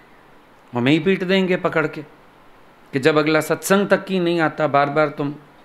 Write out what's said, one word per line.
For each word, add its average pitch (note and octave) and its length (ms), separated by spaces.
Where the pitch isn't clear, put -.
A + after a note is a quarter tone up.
हमें B2 180
ही D#3+ 80
पीट F3+ 240
देंगे F#3 340
पकड़ E3 300
के, D3+ 140
कि C#3 60
जब D3+ 180
अगला D#3 240
सत्संग F#3 460
तक F#3+ 220
ही F#3+ 100
नहीं E3+ 200
आता, D#3 280
बार C#3+ 220
बार D3+ 200
तुम C#3+ 260